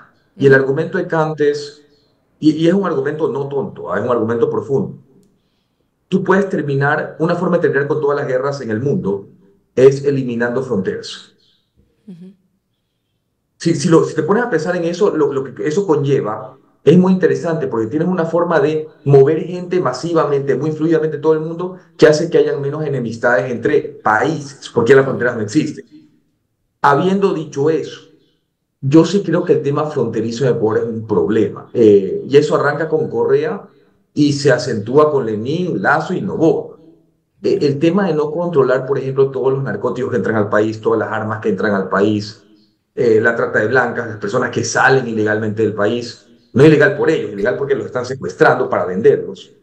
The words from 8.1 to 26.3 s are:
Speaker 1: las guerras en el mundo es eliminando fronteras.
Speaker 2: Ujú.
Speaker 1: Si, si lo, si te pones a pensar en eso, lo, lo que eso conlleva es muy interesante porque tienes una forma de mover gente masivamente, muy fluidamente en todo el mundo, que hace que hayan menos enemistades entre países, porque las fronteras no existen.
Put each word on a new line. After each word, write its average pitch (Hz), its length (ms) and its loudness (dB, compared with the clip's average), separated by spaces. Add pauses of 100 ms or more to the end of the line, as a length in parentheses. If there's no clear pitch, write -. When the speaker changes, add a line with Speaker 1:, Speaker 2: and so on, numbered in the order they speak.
Speaker 1:
las 135 100 -4
guerras 139 320 -4
en 113 100 -8
el 107 100 -2
mundo 101 480 -4 (460)
es 135 300 6
eliminando 123 580 -2
fronteras. - 720 -6 (720)
Speaker 2:
Ujú. 185 260 -20 (1300)
Speaker 1:
Si, 165 160 -4
si 143 140 -4
lo, 180 160 4
si - 100 -6
te 151 80 -4
pones 208 220 0
a 233 60 -6
pensar 175 260 -2
en 170 80 -4
eso, 180 320 0
lo, 139 160 0
lo 135 120 -4
que 131 220 -10
eso 185 200 -2
conlleva 139 720 -2 (260)
es 151 140 6
muy 185 140 4
interesante 156 540 0
porque 110 220 -2
tienes 156 180 -2
una 175 200 -2
forma 170 340 0
de 156 260 0 (180)
mover 139 400 6
gente 180 360 -4
masivamente, 143 760 -2
muy 156 160 -2
fluidamente 156 460 0
en 139 60 -10
todo 156 100 2
el 156 80 0
mundo, 170 380 -8 (180)
que 160 100 8
hace 151 240 2
que 143 80 2
hayan 143 220 0
menos 147 240 -4
enemistades 123 680 -2
entre 139 320 0
países, - 880 -4
porque 120 220 4
las 135 100 6
fronteras 120 320 -4
no 110 60 -4
existen. - 420 -2 (1000)